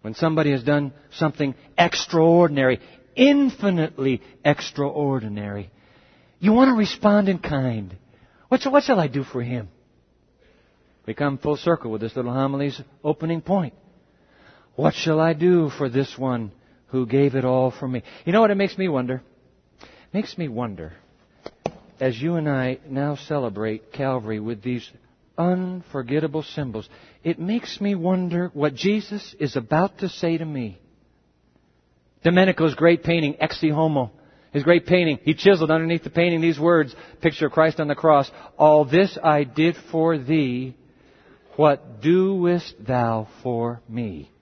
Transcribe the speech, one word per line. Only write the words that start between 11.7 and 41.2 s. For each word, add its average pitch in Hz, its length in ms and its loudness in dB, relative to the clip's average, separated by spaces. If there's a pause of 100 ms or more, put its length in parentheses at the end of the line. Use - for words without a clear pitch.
with 107 100 -6
this 113 140 -8
little 120 180 -4
homily's 139 480 -4 (220)
opening 160 380 -2
point. 175 340 -2 (1000)
What 156 180 0
shall 156 280 0
I 165 100 2
do 165 380 2
for 139 180 -4
this 131 300 -2
one 123 340 -4 (360)
who 127 200 -2
gave 135 280 2
it 127 100 -2
all 127 260 2
for 135 160 -10
me? 127 160 -6 (220)
You 170 80 -2
know 220 80 4
what 214 100 4
it 202 40 0
makes 196 220 -4
me 190 120 -2
wonder? 127 340 -4 (580)
It - 320 -20
makes 208 240 -6
me 165 120 -6
wonder, 104 440 -8 (1040)
as 127 220 -2
you 170 140 -2
and 151 140 -2
I 131 360 -2
now 143 300 -4
celebrate 110 800 -6
Calvary 117 480 -4
with 110 200 -8
these 123 240 -6 (520)
unforgettable 160 1080 -4
symbols, 120 460 -10 (340)
it 170 160 -4
makes 208 400 -6
me 202 160 -2
wonder 180 580 -2
what 143 220 -2
Jesus 208 640 -4
is 147 160 -4
about 151 440 -2
to 190 100 -6
say 165 280 -4
to 160 80 -6
me. 120 320 -8 (1500)
Domenico's 175 520 4
great 170 280 4
painting, 165 360 0
Ex - 220 -4
Homo, 151 500 0 (400)
his 143 120 -2
great 170 220 4
painting, 170 380 2
he 156 120 2
chiseled 165 360 4
underneath 165 320 0
the 156 60 -10
painting 170 320 2
these 160 180 0
words, 160 340 2 (280)
picture 160 240 0
of 139 80 -4
Christ 160 260 2
on 151 80 -2
the 143 80 -2
cross, 151 340 4 (280)
"All 151 260 6
this 175 400 2
I 151 220 2
did 156 320 0 (120)
for 165 280 0
thee, 131 580 -2 (800)